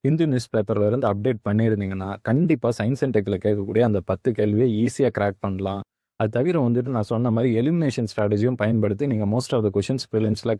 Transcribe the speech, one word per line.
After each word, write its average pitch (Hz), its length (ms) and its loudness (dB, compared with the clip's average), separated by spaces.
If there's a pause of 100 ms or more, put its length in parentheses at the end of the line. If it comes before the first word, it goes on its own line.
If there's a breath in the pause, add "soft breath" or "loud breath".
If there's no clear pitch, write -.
(100)
இந்து 160 220 2
நியூஸ் 123 240 -2
பேப்பர்ல 104 340 0
இருந்து 123 220 0
அப்டேட் 107 360 -2
பண்ணியிருந்தீங்கன்னா, 101 640 0 (200)
கண்டிப்பா 143 400 2 (100)
சயின்ஸ் 127 260 0
and 123 120 0
டெக்ல 98 280 -2
கேட்கக்கூடிய 104 440 2
அந்த 98 120 0 (100)
பத்து 120 180 -2 (100)
கேள்வியை 107 280 2 (140)
ஈஸியா 120 360 0
கிராக் 101 280 -2
பண்ணலாம். 95 360 -4 (380)
அது 110 140 0
தவிர 165 300 0
வந்துட்டு 123 300 0
நான் 110 160 -2
சொன்ன 120 240 0
மாதிரி 120 160 2 (100)
எலிமினேஷன் 139 500 0
ஸ்ட்ராட்டஜியும் 107 500 0
பயன்படுத்தி 107 520 0
நீங்க 107 180 -2
most 123 260 -2
of 113 80 2
the 101 120 2
questions 131 340 -2
prelims-ல 110 500 -2